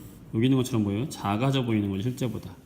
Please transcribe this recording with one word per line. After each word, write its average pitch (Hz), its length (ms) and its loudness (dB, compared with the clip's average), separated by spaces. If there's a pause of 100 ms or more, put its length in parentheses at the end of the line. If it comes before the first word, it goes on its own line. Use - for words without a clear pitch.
(340)
여기 113 120 2
있는 135 120 6
것처럼 120 260 2
보여요. 101 240 0
작아져 127 560 0
보이는 107 240 2
거죠, 98 140 -2
실제보다. 120 520 -4 (120)